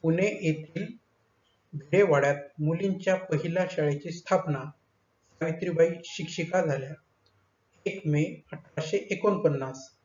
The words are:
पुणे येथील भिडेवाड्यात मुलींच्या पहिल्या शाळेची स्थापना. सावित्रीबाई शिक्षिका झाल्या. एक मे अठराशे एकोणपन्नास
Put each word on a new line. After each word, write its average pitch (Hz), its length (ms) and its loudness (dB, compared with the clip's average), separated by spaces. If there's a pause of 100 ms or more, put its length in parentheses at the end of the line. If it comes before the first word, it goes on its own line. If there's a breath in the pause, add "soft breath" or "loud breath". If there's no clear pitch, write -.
पुणे 165 240 4
येथील 180 600 -2 (840)
भिडेवाड्यात 147 640 4 (240)
मुलींच्या 185 560 0
पहिल्या 175 560 -2
शाळेची 147 400 -2
स्थापना. 156 480 0 (760)
सावित्रीबाई 165 560 2 (140)
शिक्षिका - 640 -2
झाल्या. 139 280 -2 (920)
एक - 200 -6
मे 151 460 0
अठराशे - 460 -6
एकोणपन्नास 151 920 -2 (160)